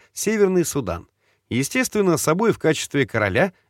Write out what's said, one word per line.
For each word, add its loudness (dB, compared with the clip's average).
Северный 0
Судан, -6
естественно, 0
собой 0
в -4
качестве 0
короля — 0